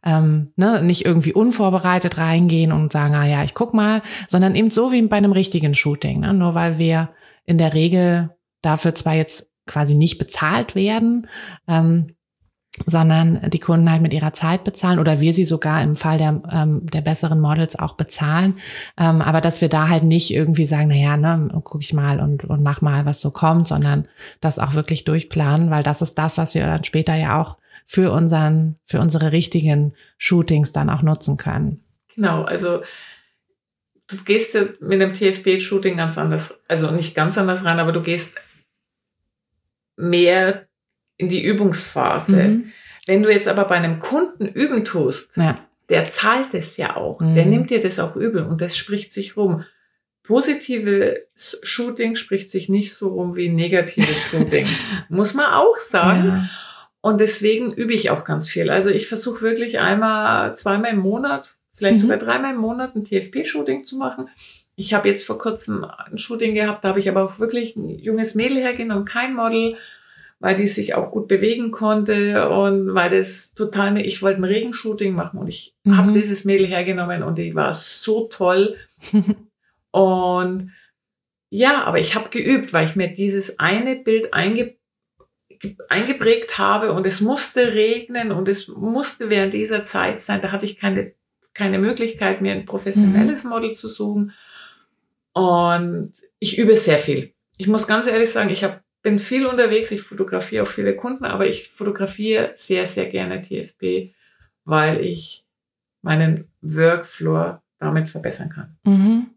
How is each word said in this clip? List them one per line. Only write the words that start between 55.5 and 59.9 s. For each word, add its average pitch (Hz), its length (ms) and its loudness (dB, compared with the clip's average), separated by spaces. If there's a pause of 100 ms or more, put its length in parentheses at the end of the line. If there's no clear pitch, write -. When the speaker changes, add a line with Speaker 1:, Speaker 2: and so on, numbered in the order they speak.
Speaker 2:
auch 453 240 6
sagen. 180 500 2
Speaker 1:
Ja. 185 220 0 (520)
Speaker 2:
Und 214 200 2
deswegen 214 500 0
übe 233 220 -4
ich - 160 0
auch - 160 -2
ganz 156 240 -4
viel. 170 200 -2
Also 190 200 2
ich - 180 0
versuche 226 360 -6
wirklich 226 360 -2
einmal, 214 760 0